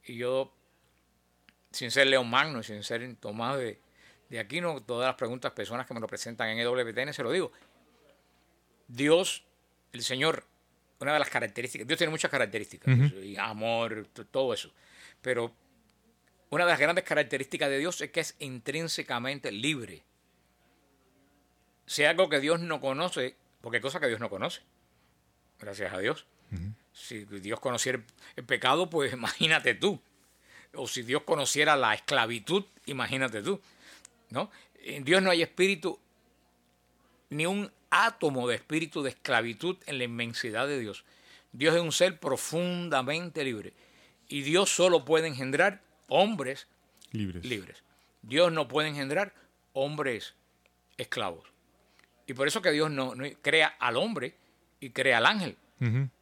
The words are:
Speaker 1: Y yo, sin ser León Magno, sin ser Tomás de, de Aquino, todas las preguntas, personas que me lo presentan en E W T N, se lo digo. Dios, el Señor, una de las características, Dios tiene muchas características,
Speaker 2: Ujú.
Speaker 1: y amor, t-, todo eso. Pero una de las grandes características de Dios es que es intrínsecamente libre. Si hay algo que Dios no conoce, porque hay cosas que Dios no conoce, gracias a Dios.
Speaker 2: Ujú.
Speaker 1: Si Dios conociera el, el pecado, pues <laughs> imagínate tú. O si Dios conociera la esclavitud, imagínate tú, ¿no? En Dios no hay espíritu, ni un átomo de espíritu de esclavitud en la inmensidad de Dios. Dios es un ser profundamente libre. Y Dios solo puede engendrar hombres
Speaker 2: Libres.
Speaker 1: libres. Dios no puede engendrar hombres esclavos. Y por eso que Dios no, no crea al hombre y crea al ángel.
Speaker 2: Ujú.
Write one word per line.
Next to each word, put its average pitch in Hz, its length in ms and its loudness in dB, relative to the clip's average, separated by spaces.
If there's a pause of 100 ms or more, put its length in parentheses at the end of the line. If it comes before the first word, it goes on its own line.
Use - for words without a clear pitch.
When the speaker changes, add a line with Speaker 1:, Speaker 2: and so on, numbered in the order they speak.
Speaker 1:
Y 123 140 -14
yo, 131 360 -2 (1160)
sin 123 180 -6
ser 135 180 6
León 131 220 4
Magno, 131 340 2
sin 104 200 -12
ser 117 320 -6
Tomás 113 420 -6
de, 120 220 -6 (500)
de 117 100 -8
Aquino, 147 420 -6
todas 120 260 -2
las 127 80 0
preguntas, 123 380 -6
personas 117 340 -6
que - 60 -12
me 117 60 -8
lo 110 80 -6
presentan 110 420 -6
en 113 100 -4
E 120 40 0
W 120 300 0
T 113 80 -2
N, 143 120 -4
se 147 100 -6
lo 117 80 -2
digo. 170 200 -2 (1400)
Dios, 147 560 4 (480)
el 120 120 -10
Señor, 131 420 0 (540)
una 143 140 0
de 151 60 4
las 139 100 0
características, 117 580 -4
Dios 160 100 0
tiene 160 140 2
muchas 160 200 -2
características, 117 640 2
Speaker 2:
Ujú. 127 260 6
Speaker 1:
y 98 160 -10
amor, 110 760 -2
t-, 110 120 -14
todo 135 280 0
eso. - 180 -6 (500)
Pero 117 320 -2 (960)
una 165 160 2
de 175 60 6
las 147 80 4
grandes 175 240 4
características 147 680 -2
de 139 100 0
Dios 170 220 -4
es 156 100 -6
que - 100 -2
es - 180 -8
intrínsecamente 135 1120 -6
libre. 110 520 -4 (1800)
Si - 180 -2
hay 147 60 6
algo 170 200 4
que 147 100 2
Dios 156 200 2
no 165 220 -4
conoce, 139 540 -2 (260)
porque 117 160 -6
hay 104 40 -2
cosas 135 200 -6
que 143 60 0
Dios 113 120 0
no 113 100 -6
conoce, 110 320 -6 (1000)
gracias 101 340 -8
a 92 60 -6
Dios. 117 260 -4 (260)
Speaker 2:
Ujú. 98 220 -8 (200)
Speaker 1:
Si 107 320 -14
Dios 101 340 -8
conociera 127 400 -2
el, 113 60 -14 (300)
el 127 100 -12
pecado, 131 440 2
pues 143 240 0
<laughs> - 0 -
imagínate 131 640 2
tú. 170 260 0 (720)
O 131 120 -6
si 127 160 -6
Dios 131 200 0
conociera 147 520 4
la 120 200 4
esclavitud, 120 680 0 (200)
imagínate 127 560 -2
tú, 165 180 -4 (680)
¿no? 135 220 -6 (320)
En 143 200 -10
Dios 170 180 6
no 190 100 4
hay 170 100 4
espíritu, 180 580 0 (1300)
ni 151 160 -2
un 202 240 -2 (180)
átomo 151 580 2
de 117 80 2
espíritu 156 460 -4
de 135 80 -2
esclavitud 120 680 -2 (100)
en 147 100 -6
la 127 60 -2
inmensidad 117 640 -4
de 143 120 -2
Dios. 104 260 -10 (460)
Dios 147 240 2
es 175 60 4
un 165 100 -2
ser 175 280 2
profundamente 165 1200 -2
libre. 107 300 -6 (540)
Y 143 160 -6
Dios 175 260 4
solo 175 360 6
puede 160 220 4
engendrar 143 540 2 (260)
hombres 147 600 0 (440)
Speaker 2:
Libres. 92 320 -4
Speaker 1:
libres. 104 400 -8 (380)
Dios 156 300 4
no 160 160 -2
puede 151 220 0
engendrar 147 440 -2 (400)
hombres 135 640 -4 (600)
esclavos. 95 520 -6 (800)
Y 135 60 -8
por 131 140 0
eso 202 140 0
que 180 100 4
Dios 151 200 2
no, 131 240 -4
no 127 100 -8 (160)
crea 151 280 4 (100)
al 120 180 2
hombre 156 380 -2 (440)
y 131 120 -12
crea 127 260 4
al 117 80 6
ángel. 180 320 2 (240)
Speaker 2:
Ujú. 127 280 0 (120)